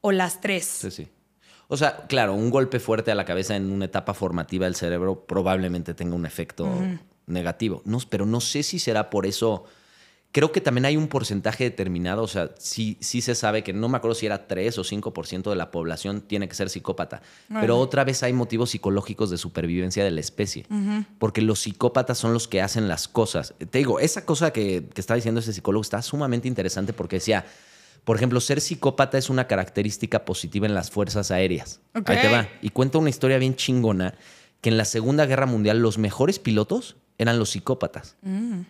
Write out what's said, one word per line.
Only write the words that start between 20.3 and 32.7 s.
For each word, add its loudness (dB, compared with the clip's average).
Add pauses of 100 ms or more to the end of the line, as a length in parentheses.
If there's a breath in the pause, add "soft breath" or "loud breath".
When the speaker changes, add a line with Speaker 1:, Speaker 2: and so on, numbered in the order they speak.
Speaker 1:
Ujú. -2 (140)
Speaker 2:
Porque 2
los 2
psicópatas 0
son 2
los -2
que 2
hacen 0
las -4
cosas. 0
Te -4
digo, 2
esa 0
cosa 2
que, 0 (100)
que -8
estaba 0
diciendo 0
ese -4
psicólogo 0
está -4
sumamente -2
interesante -2
porque -6
decía, 0 (580 loud breath)
por 4
ejemplo, 2
ser 0
psicópata 2
es 0
una 2
característica 0
positiva -2
en 2
las -4
fuerzas -2
aéreas. 0 (160)
Speaker 1:
Ok. -2
Speaker 2:
Ahí 4
te 6
va. 4 (120)
Y -4